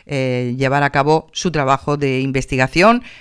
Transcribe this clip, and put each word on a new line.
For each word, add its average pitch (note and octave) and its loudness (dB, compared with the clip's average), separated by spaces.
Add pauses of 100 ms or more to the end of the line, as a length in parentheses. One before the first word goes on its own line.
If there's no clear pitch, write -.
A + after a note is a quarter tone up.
eh, B2+ -2
llevar C3+ 0
a C#3+ 2
cabo D3+ 0
su - -4
trabajo C#3+ 0
de C3+ -2
investigación, C3+ 2 (180)